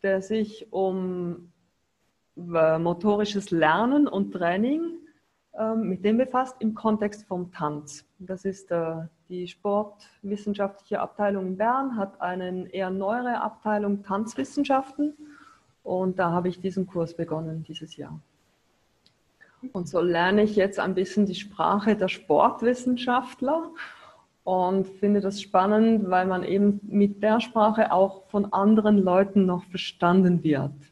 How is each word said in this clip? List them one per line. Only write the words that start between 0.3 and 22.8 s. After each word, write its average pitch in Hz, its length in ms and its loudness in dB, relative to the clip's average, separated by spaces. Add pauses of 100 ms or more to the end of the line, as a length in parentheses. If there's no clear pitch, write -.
um, 180 760 -4 (880)
äh, 165 420 0
motorisches 208 720 0
Lernen 202 560 4
und 196 260 -2
Training, 247 680 -2 (600)
ähm, 220 300 -2
mit 185 160 -6
dem 220 140 2
befasst 254 420 -2
im 220 140 -2
Kontext 214 520 -2
vom 180 240 -8
Tanz. 147 540 -8 (140)
Das 185 260 -12
ist, 190 260 -8
äh, 165 260 -2 (320)
die 180 200 -10
sportwissenschaftliche 202 1500 -6
Abteilung 202 460 -2
in 185 100 -6
Bern, 247 400 -2
hat 196 240 -6
eine 180 520 -6
eher 185 180 -4
neuere 226 500 -4
Abteilung 208 600 -2
Tanzwissenschaften 269 1120 -4 (680)
und 185 360 -2
da 175 120 2
habe 175 180 0
ich 180 120 -8
diesen 185 260 -4
Kurs 170 280 -6
begonnen 160 520 -6
dieses 160 300 -16
Jahr. 151 240 -14 (1500)
Und 175 160 -6
so 175 120 -2
lerne 175 420 2
ich 214 140 0
jetzt 196 220 0
ein 190 160 -2
bisschen 190 300 0
die 196 100 -4
Sprache 202 640 0
der 190 120 -2
Sportwissenschaftler 247 1600 0 (760)